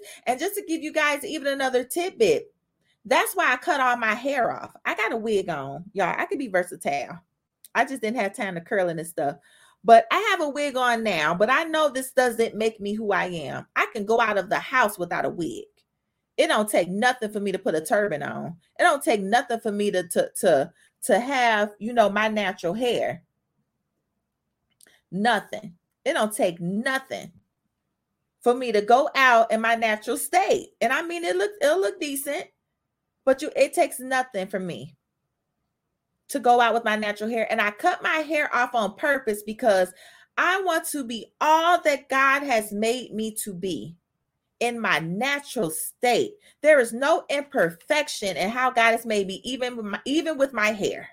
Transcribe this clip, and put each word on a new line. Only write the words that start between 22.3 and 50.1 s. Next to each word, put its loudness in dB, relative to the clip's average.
hair. -2
Nothing. -2
It -2
don't 0
take 0
nothing -4
for 6
me -4
to 4
go 6
out 6
in 0
my 2
natural -2
state. 0
And 2
I 0
mean, -6
it 0
look, 0
it'll 4
look -2
decent, -6
but 2
you, -6
it 2
takes 2
nothing -4
for -6
me -10
to -4
go 4
out 4
with 0
my 0
natural -4
hair. -2
And 0
I 0
cut -2
my 0
hair -2
off 0
on 0
purpose -2
because 2
I 2
want -2
to -6
be -10
all 4
that 0
God 4
has 0
made -2
me -6
to -8
be -8
in -2
my 2
natural -4
state. 0
There 6
is 2
no 0
imperfection -2
in -2
how 0
God 4
has 0
made 0
me, -8
even -6
with -8
my, -8
even -2